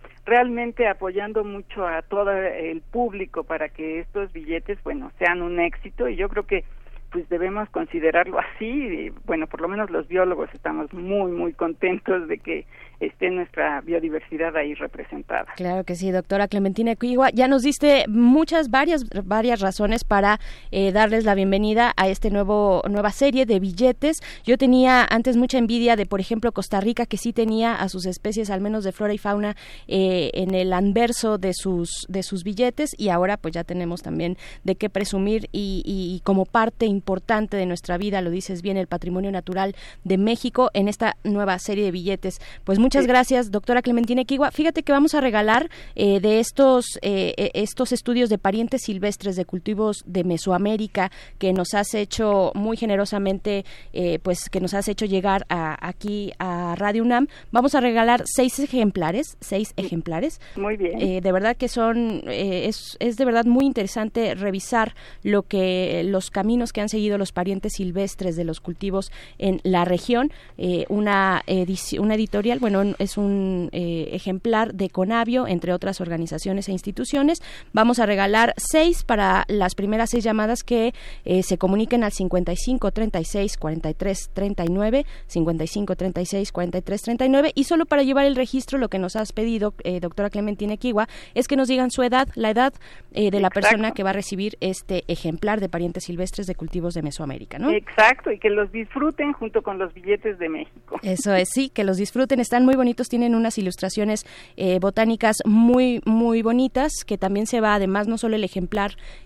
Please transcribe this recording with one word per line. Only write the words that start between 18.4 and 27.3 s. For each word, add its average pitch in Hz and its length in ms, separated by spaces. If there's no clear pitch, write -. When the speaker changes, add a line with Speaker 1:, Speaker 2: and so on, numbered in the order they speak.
Speaker 2:
varias, 285 340
varias 220 340
razones 202 460
para, 202 340
eh, 196 220
darles 220 320
la 208 100
bienvenida 214 640
a 190 100
este 190 220
nuevo, 202 600
nueva 208 200
serie 262 360
de 208 140
billetes. 233 600
Yo 247 120
tenía 254 460
antes 233 320
mucha 247 220
envidia 233 400
de, 202 80
por 190 160
ejemplo, 226 320
Costa 196 260
Rica, 233 260
que 208 120
sí 233 160